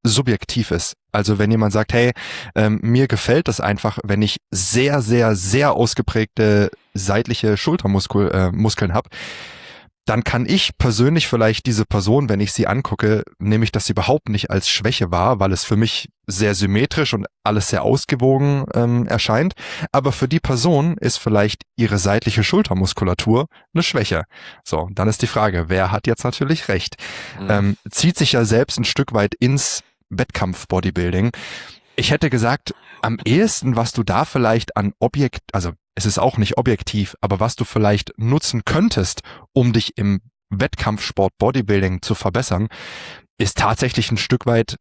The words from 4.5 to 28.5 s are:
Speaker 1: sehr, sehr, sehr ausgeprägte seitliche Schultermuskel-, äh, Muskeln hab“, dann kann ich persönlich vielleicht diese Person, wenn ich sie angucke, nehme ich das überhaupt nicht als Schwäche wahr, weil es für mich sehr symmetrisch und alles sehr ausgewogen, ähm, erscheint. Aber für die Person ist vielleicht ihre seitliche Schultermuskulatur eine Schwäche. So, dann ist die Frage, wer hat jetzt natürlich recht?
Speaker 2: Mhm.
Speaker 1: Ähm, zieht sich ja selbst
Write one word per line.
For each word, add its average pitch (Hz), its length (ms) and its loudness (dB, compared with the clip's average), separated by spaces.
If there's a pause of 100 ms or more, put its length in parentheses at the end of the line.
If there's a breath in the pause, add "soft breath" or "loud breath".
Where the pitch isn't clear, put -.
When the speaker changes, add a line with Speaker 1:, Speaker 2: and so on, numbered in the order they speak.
Speaker 1:
sehr, 131 500 2
sehr, 113 360 2
sehr 107 380 2
ausgeprägte 107 960 2 (220)
seitliche 104 640 0
Schultermuskel-, 98 760 0
äh, 92 180 2
Muskeln 104 440 0
hab“, 113 120 0 (1000 loud breath)
dann 113 200 0
kann - 220 -2
ich - 300 0
persönlich 131 520 2
vielleicht 113 380 0
diese 107 180 0
Person, 110 440 2
wenn 101 120 0
ich 101 120 0
sie 107 140 0
angucke, 107 560 0 (160)
nehme 107 240 2
ich 110 80 0
das - 180 -2
überhaupt 113 400 0
nicht 104 220 -4
als 95 180 0
Schwäche 101 440 -2
wahr, 98 260 2
weil 95 140 2
es 90 100 -2
für 110 140 0
mich - 320 0 (180)
sehr 104 300 0
symmetrisch 107 580 0
und 98 120 -4 (180)
alles 107 240 0
sehr 78 160 0
ausgewogen, 135 800 2 (100)
ähm, 120 320 2
erscheint. 120 460 0 (400 loud breath)
Aber 135 180 2
für 131 160 -2
die 123 140 0
Person 147 580 2
ist - 200 -2
vielleicht - 440 0 (140)
ihre 104 220 2
seitliche 104 440 2
Schultermuskulatur 107 1040 0 (260 soft breath)
eine 165 120 0
Schwäche. 101 400 -2 (400 loud breath)
So, 80 260 -4
dann 101 160 0
ist 107 160 0
die 123 60 0
Frage, 92 400 0
wer 92 240 0
hat 107 160 -2
jetzt - 160 -2
natürlich 135 420 -2
recht? - 300 -4 (420 loud breath)
Speaker 2:
Mhm. 98 100 -8
Speaker 1:
Ähm, 101 280 2 (120)
zieht - 300 0
sich 147 140 2
ja 120 120 4
selbst 113 360 2